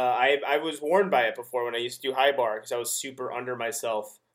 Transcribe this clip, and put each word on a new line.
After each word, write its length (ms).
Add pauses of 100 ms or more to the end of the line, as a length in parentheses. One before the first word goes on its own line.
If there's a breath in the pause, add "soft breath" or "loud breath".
(180)
I, 280
I 120
was 220
warned 300
by 140
it 100
before 300
when 100
I 40
used 220
to 80
do 60
high 180
bar 280
'cause 120
I 60
was 140
super 380
under 260
myself, 640 (160)